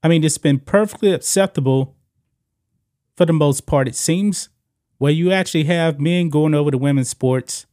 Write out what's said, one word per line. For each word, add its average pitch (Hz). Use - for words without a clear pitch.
I 160
mean, 165
it's 156
been 139
perfectly 208
acceptable 139
for 175
the 165
most 147
part, 139
it -
seems, 185
where 143
you 170
actually 180
have 165
men 170
going 151
over 147
to 135
women's 139
sports -